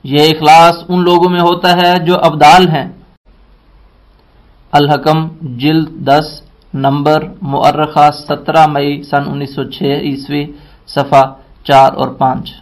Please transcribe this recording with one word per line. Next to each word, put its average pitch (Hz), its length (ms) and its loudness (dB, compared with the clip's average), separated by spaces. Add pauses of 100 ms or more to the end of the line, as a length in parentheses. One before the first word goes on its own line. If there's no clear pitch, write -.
یہ 147 200 0
اخلاص 160 520 4 (120)
ان 180 160 0
لوگوں 175 260 2
میں 180 120 0
ہوتا 175 360 0
ہے 180 220 2
جو 170 200 0
ابدال 160 500 4
ہیں۔ 151 200 -4 (1800)
الحکم، 151 560 0 (140)
جلد 151 480 -4
دس، 147 520 -2 (320)
نمبر 143 500 0 (180)
مؤرخہ، 147 720 0
سترہ 156 540 0
مئی 143 360 -4
سن 143 240 -2
انیس 139 280 -10
سو 139 80 -6
چھ 131 200 -10
عیسوی، 143 600 -4 (420)
صفحہ 139 360 0 (400)
چار 135 300 4
اور 135 140 -4
پانچ۔ 131 440 -4 (100)